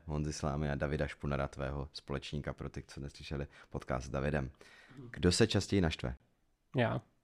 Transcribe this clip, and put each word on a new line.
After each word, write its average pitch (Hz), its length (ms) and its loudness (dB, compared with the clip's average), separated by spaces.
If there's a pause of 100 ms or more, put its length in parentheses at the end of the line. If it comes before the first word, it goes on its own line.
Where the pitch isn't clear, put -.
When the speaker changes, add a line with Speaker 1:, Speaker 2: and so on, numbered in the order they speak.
Speaker 1:
Honzi 76 280 0
Slámy 73 380 0
a 71 40 0
Davida 73 320 0
Špunara, 69 400 -2
tvého 69 460 -4
společníka, 69 600 -4
pro - 160 -8
ty, - 180 -8
co - 140 -12
neslyšeli 69 460 -6 (220)
podcast 65 380 -4
s - 20 -12
Davidem. 67 400 0 (480)
Speaker 2:
Mhm. - 140 -14
Speaker 1:
Kdo 87 200 6
se 110 160 6
častěji 98 340 4
naštve? 71 340 0 (600)
Speaker 2:
Já. 117 260 2 (220)